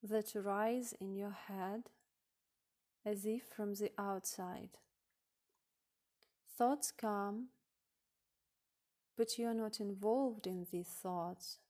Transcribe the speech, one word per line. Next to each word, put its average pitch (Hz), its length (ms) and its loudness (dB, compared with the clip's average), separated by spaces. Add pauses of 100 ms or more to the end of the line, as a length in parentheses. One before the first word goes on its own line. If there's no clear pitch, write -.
that 214 340 0
arise 214 580 2
in 196 220 -6
your 202 160 -4
head 196 580 -6 (1160)
as 208 200 0
if 226 180 2
from 208 320 -2
the 202 220 0
outside. 185 800 -4 (1800)
Thoughts 269 340 6
come, 208 580 0 (1700)
but 226 220 2
you 233 100 2
are 233 60 2
not 220 260 -2
involved 214 680 2
in 185 180 -2
these 175 240 -4
thoughts. 180 680 -4 (100)